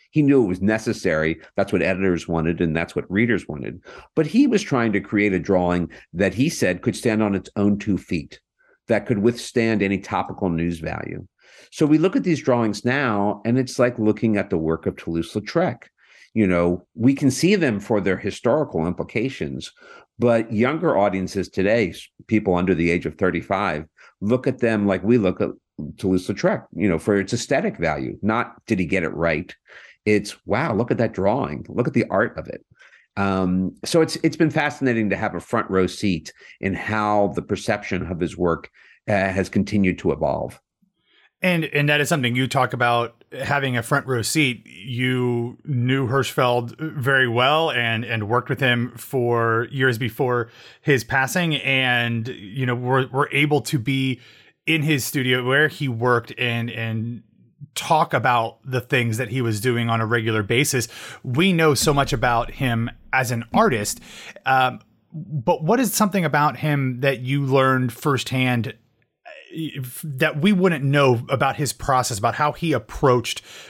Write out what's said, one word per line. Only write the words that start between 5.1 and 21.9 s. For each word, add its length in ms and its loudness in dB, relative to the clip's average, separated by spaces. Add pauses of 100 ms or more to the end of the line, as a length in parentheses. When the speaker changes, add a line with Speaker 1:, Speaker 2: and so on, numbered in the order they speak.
Speaker 1:
a 60 0
drawing 520 0 (220)
that 220 0
he 160 2
said 320 -2
could 140 0
stand 260 0
on 120 2
its 220 -6
own 220 2
two 180 -2
feet, 440 -8 (480)
that 180 0
could 140 0
withstand 600 0
any 160 2
topical 540 -4
news 300 -2
value. 460 -8 (440)
So 160 0
we 100 6
look 200 2
at 80 0
these 180 0
drawings 420 0
now, 640 0
and 120 2
it's 200 -2
like 200 2
looking 380 2
at 140 -2
the 80 0
work 260 -2
of 120 -2
Toulouse-Lautrec. 880 -4 (480)
You 140 4
know, 480 2
we 200 4
can 160 2
see 260 2
them 240 0
for 200 0
their 160 0
historical 680 -2
implications, 840 -6 (460)
but 340 2
younger 440 2
audiences 520 0
today, 420 2